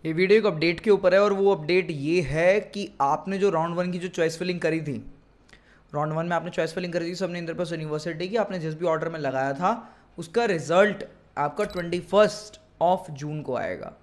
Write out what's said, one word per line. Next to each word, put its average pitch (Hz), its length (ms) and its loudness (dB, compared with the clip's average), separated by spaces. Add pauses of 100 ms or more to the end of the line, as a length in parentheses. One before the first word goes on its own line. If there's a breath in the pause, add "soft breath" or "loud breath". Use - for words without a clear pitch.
ये 160 100 -4
वीडियो 185 260 6
एक 208 60 0
अपडेट 165 340 2
के 226 120 -2
ऊपर 185 220 6
है 196 80 8
और 202 120 4
वो 196 180 4
अपडेट 170 400 2
ये 160 300 0
है 165 420 2
कि 202 240 -8 (140)
आपने 190 360 0
जो 196 120 2
राउंड 165 260 0
वन 180 160 -2
की 175 80 -6
जो 180 100 -8
चॉइस 160 300 0
फिलिंग 175 220 -4
करी 160 200 0
थी, 143 120 -6 (1000 soft breath)
राउंड 151 200 -2
वन 165 120 -2
में 175 100 -2
आपने 165 160 -4
चॉइस 165 220 -2
फिलिंग 180 200 -6
करी 170 160 -2
थी 180 60 -8
सबने 175 240 -4
इंद्रप्रस्थ 165 320 -6
यूनिवर्सिटी 156 560 -6
की, 202 80 -6
आपने 196 240 0
जिस 156 200 -6
भी 175 60 -2
ऑर्डर 160 240 0
में 165 100 -8
लगाया 135 340 -2
था 180 180 0 (460 loud breath)
उसका 226 280 -2
रिजल्ट 175 580 2 (340)
आपका 147 280 -2
ट्वेंटी 175 360 -6
फर्स्ट - 580 2 (240)
of 180 280 2
जून 151 300 -8
को 127 160 -6
आएगा। - 460 -6